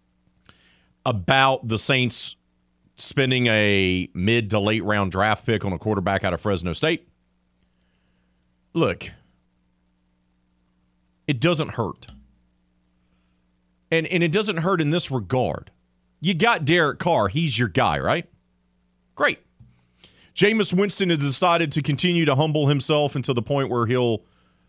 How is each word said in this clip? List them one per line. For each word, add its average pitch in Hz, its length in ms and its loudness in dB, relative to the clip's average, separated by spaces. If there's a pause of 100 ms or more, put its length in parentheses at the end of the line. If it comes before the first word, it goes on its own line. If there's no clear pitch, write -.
(1080)
about 131 600 2
the 110 100 0
Saints - 580 -2 (600)
spending 127 500 0
a 101 640 2
mid 107 380 0
to 104 100 0
late 107 240 0
round 101 260 0
draft 101 360 0
pick 110 180 0
on 101 80 -2
a 85 60 -4
quarterback 98 440 -2
out 92 120 -2
of 82 80 -6
Fresno 90 320 -2
State. 160 340 -2 (1700)
Look, 120 360 -2 (2250)
it 131 140 -2
doesn't 156 360 0
hurt. 101 320 -6 (1800)
And, 165 180 0
and 170 140 0
it 170 100 2
doesn't 202 260 -2
hurt 170 240 0
in 147 80 0
this - 200 -2
regard. 120 600 -4 (500)
You 180 140 -2
got 175 320 0
Derek 160 320 2
Carr. 135 300 0
He's 127 300 -2
your 120 100 0
guy, 92 300 0
right? 113 300 -2 (840)
Great. - 240 -2 (960)
Jameis 208 400 2
Winston 196 340 2
has 165 120 2
decided 165 520 2
to 156 80 -2
continue 165 460 0
to 143 80 4
humble 151 320 2
himself 147 500 0
until 135 160 -2
the 120 80 0
point 135 300 -2
where 117 160 0
he'll 120 380 0 (440)